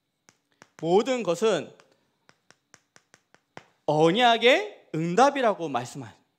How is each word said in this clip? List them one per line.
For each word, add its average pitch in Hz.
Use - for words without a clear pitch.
모든 220
것은 170
언약의 233
응답이라고 196
말씀하-, 123